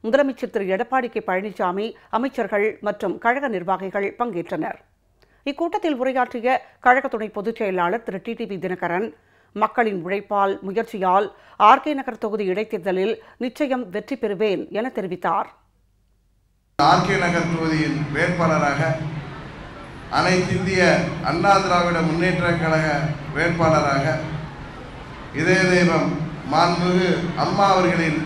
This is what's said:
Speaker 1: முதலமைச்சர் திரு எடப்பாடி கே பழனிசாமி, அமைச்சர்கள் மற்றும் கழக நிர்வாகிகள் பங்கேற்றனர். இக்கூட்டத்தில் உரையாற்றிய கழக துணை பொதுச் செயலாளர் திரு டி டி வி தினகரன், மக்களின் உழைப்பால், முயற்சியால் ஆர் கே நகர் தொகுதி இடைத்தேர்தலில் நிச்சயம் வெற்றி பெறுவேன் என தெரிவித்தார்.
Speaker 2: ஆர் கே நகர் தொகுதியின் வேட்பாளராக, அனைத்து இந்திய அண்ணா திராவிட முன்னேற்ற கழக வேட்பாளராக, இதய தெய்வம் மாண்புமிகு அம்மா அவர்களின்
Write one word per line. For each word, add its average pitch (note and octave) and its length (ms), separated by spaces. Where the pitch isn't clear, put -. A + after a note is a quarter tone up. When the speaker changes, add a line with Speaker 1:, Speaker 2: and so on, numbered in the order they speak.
Speaker 1:
முதலமைச்சர் C4 500
திரு G3+ 100
எடப்பாடி A#3+ 360
கே A3 180
பழனிசாமி, F#3+ 580
அமைச்சர்கள் A3 580
மற்றும் G#3 380
கழக C4 300
நிர்வாகிகள் F#3+ 600
பங்கேற்றனர். F3 640
இக்கூட்டத்தில் E4 540
உரையாற்றிய B3 480
கழக C4 280
துணை A3 220
பொதுச் G#3+ 300
செயலாளர் F#3 460
திரு F#3+ 160
டி A#3 120
டி A#3 120
வி F#3+ 160
தினகரன், F3+ 440
மக்களின் G#3+ 480
உழைப்பால், G3 500
முயற்சியால் G3 600
ஆர் B3 240
கே D4+ 100
நகர் B3+ 280
தொகுதி G#3 300
இடைத்தேர்தலில் F#3+ 640
நிச்சயம் B3+ 460
வெற்றி G#3 320
பெறுவேன் G3+ 400
என B3 180
தெரிவித்தார். F3+ 520
Speaker 2:
ஆர் E3 280
கே G3 160
நகர் E3+ 300
தொகுதியின் D#3 440
வேட்பாளராக, D#3+ 640
அனைத்து F3+ 380
இந்திய F#3 260
அண்ணா F#3+ 320
திராவிட F3 460
முன்னேற்ற F3 420
கழக D#3+ 240
வேட்பாளராக, D#3 680
இதய F#3 300
தெய்வம் E3+ 400
மாண்புமிகு F3 580
அம்மா F#3 260
அவர்களின் E3 560